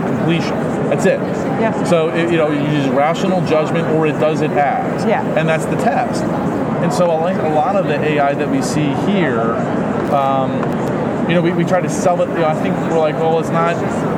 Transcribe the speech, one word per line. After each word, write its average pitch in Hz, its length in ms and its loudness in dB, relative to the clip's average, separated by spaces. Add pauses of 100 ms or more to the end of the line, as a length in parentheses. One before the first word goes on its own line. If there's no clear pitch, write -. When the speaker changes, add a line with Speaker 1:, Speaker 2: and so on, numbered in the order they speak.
Speaker 1:
completion. 147 500 0 (340)
That's - 160 0
it. 262 140 2 (400)
Speaker 2:
Yeah. 214 240 -2
Speaker 1:
So, 165 260 2
it, 170 220 0
you 170 60 2
know, 151 120 2
you 147 120 0 (100)
use 143 160 2
rational 160 580 0
judgment 156 440 0
or 156 180 2
it 147 60 0
does 151 280 0
it 151 100 0
as. 131 540 0
Speaker 2:
Yeah. 214 160 2 (160)
Speaker 1:
And 160 100 2
that's 160 180 0
the - 100 -2
test. - 480 0
And - 680 -2
so, 175 280 2
like, 180 180 0
a - 120 -2
lot 156 260 0
of 185 120 2
the 147 120 0
A 151 200 0
I 143 140 2
that 143 160 -2
we 135 120 0
see 147 320 0 (180)
here, 127 400 0 (640)
um, 135 340 0 (800)
you 160 80 2
know, 175 60 4
we, 170 100 2
we 170 140 0
try 180 160 2
to 147 80 -2
sell 175 320 0
it. 175 80 -2
You - 100 -4
know, 160 80 2
I 156 80 0
think 170 200 -2 (140)
we're 165 80 0
like, 156 180 2
"Well, 160 240 0
it's 151 100 -2
not, 165 260 0 (420)